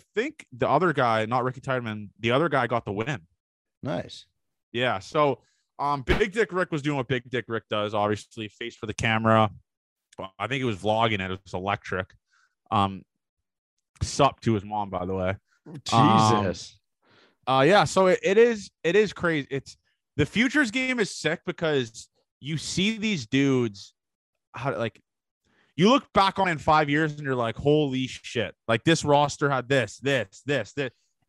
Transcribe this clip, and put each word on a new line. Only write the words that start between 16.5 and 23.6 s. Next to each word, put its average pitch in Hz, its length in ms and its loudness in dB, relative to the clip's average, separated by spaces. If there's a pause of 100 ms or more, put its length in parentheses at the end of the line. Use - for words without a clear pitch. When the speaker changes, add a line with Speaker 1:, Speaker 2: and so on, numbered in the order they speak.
Speaker 1:
uh, 131 200 2
yeah. 190 160 6
So 185 240 2
it, 180 160 4
it 190 140 2
is, 226 340 4 (120)
it 170 120 0
is 214 180 2
crazy. 156 380 -2
It's - 260 -10 (380)
the 147 100 0
futures 254 460 2
game 254 280 -2
is 196 160 -2
sick 160 300 -4
because 147 640 -2 (300)
you 147 180 -6
see 202 400 -2
these 196 300 -4
dudes, 131 640 0 (600)